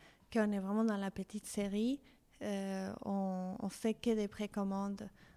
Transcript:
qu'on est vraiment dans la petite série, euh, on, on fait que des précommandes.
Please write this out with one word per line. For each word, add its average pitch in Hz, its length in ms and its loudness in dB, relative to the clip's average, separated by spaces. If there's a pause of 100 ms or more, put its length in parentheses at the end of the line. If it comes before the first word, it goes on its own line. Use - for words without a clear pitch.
(320)
qu'on 214 200 4
est 202 60 2
vraiment 202 260 2
dans 220 120 4
la 196 140 -2
petite 196 360 -6
série, 208 540 0 (420)
euh, 196 500 -2 (120)
on, 190 560 0
on 196 80 -2
fait 220 260 0
que 226 200 2
des 214 140 2
précommandes. 202 800 -2 (280)